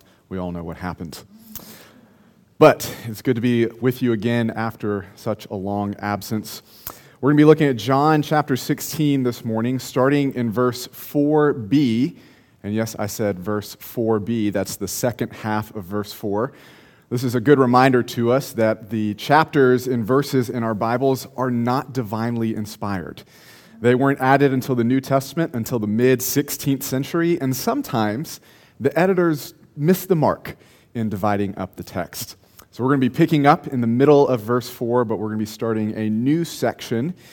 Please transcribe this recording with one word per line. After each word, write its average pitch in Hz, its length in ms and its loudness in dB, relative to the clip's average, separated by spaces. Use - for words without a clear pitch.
we 95 80 -8
all 90 160 -6
know 85 100 -8
what 85 140 -12
happened. 87 440 -10
But - 360 4
it's 110 140 -10
good 127 140 0
to 113 60 -4
be 120 240 2
with 127 360 -2
you 120 120 2
again 113 380 0
after 107 540 -4
such - 320 -6
a - 80 -10
long 101 400 -4
absence. 104 680 -6
We're 131 100 2
gonna 147 80 4
be 151 80 8
looking 151 220 6
at 127 100 0
John 139 440 2
chapter 147 360 0
sixteen 147 680 -2
this 123 220 -4
morning, 117 340 -2
starting 139 540 0
in 117 180 -2
verse 120 360 -2
four 147 680 0
B. 127 640 0
And 101 120 -4
yes, 113 240 -4
I 107 60 -4
said 101 340 -4
verse 104 360 -6
four 113 440 -2
B. 104 300 -2
That's 98 260 -4
the 95 140 -8
second - 420 -4
half 107 420 -6
of 98 120 -12
verse 104 260 -6
four. 110 400 -4
This 127 140 -4
is 117 100 -2
a 123 60 0
good 135 200 8
reminder 127 440 6
to 117 300 -2
us 139 180 0
that 110 380 -2
the 107 240 -2
chapters 135 720 4
and 123 160 -2
verses 131 460 0
in 117 140 -4
our 113 100 -2
Bibles 123 520 0
are 127 120 -2
not 120 440 -2
divinely 113 640 -4
inspired. 101 680 -8
They 123 160 4
weren't 139 240 2
added 135 320 4
until 131 240 -2
the 120 80 0
New 131 160 2
Testament, 135 560 -2
until 117 240 -4
the 104 80 -4
mid 123 340 2
sixteenth 139 600 -2
century, 170 560 -2
and 131 160 -2
sometimes 139 840 -4
the 139 180 0
editors 175 540 0
miss 165 280 2
the 185 120 2
mark 117 400 -2
in 113 140 -4
dividing 101 500 -2
up 95 200 -10
the 90 60 -14
text. - 520 -10
So 113 120 -8
we're 131 60 2
gonna 139 120 2
be 123 80 2
picking 156 360 2
up - 220 6
in 127 140 -4
the 117 60 0
middle 143 400 6
of 123 140 0
verse 120 260 -2
four, 120 380 -2
but 107 120 -4
we're 107 100 -6
gonna 107 100 -4
be 107 80 -2
starting 110 500 -4
a 110 140 -2
new 135 340 0
section 131 720 -4